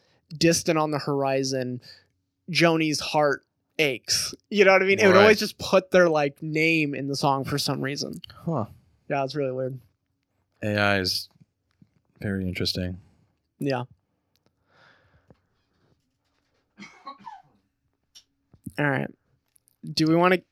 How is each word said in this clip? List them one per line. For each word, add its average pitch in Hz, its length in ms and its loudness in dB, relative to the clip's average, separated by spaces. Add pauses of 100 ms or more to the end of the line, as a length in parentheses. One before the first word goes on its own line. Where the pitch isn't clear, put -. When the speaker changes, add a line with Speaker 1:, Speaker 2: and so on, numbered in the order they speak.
(380)
Speaker 1:
distant 165 400 2
on 156 120 0
the 147 100 -4
horizon, 135 800 -4 (680)
Joni's 160 500 0
heart 147 440 -2 (340)
aches." - 560 -4 (140)
You 202 160 4
know 190 80 8
what 190 100 6
I 190 40 -2
mean? 196 140 2
It 214 60 6
would 185 100 8
Speaker 2:
Right. 190 40 8
Speaker 1:
always 214 180 8
just 214 200 -6
put - 320 0
their, 180 180 6
like, 147 340 -2
name 156 520 0
in 135 140 -6
the 139 80 -4
song 135 280 0
for 143 140 -4
some 139 240 -4
reason. 143 400 -8 (240)
Speaker 2:
Huh. 147 180 -4 (460)
Speaker 1:
Yeah, 143 120 -2
it's 135 120 -8
really 139 180 -4
weird. 131 260 -6 (840)
Speaker 2:
A 104 160 -2
I 101 220 2
is - 280 -6 (960)
very 98 260 -4
interesting. 90 480 -6 (640)
Speaker 1:
Yeah. 131 260 -4 (4000)
All 147 120 0
right. 139 180 -2 (840)
Do 160 140 -2
we 160 100 4
wanna 180 220 4 (140)